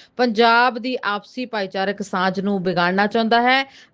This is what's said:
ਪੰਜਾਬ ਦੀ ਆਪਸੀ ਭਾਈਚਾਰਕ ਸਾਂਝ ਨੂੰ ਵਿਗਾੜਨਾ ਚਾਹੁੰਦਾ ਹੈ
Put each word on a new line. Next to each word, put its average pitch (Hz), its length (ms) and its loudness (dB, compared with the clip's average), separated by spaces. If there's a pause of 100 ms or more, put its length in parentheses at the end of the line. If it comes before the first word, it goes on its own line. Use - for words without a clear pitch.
(180)
ਪੰਜਾਬ 233 600 2
ਦੀ 254 260 -6
ਆਪਸੀ 208 420 -6
ਭਾਈਚਾਰਕ 196 560 -4
ਸਾਂਝ 190 380 -2
ਨੂੰ 196 220 -2
ਵਿਗਾੜਨਾ 180 440 0
ਚਾਹੁੰਦਾ 226 360 2
ਹੈ 262 200 2 (320)